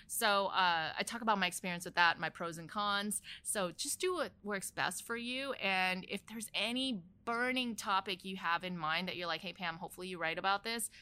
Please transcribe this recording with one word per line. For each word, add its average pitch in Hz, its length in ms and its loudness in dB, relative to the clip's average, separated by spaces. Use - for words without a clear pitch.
So, 202 400 4
uh, 170 500 4
I 202 80 0
talk 226 160 -6
about 220 160 4
my 185 100 4
experience 175 380 -4
with 175 100 -6
that, 170 240 6
my 160 100 -2
pros 170 280 -6
and 165 100 -10
cons. 202 540 0
So 185 280 0
just - 300 -4
do 370 140 2
what 269 160 0
works 202 280 -4
best - 340 0
for 233 100 -4
you. 247 380 -2
And 185 560 2
if - 160 -6
there's 220 280 -8
any 233 500 0
burning 240 520 0
topic 196 500 -2
you 190 120 -6
have 170 260 0
in 180 140 -2
mind 165 300 0
that 165 80 -4
you're 175 120 -4
like, 165 140 -2
"Hey, 175 120 -8
Pam, 170 240 -4
hopefully 185 300 -10
you 180 100 -6
write 165 220 0
about 196 240 2
this," 226 260 -2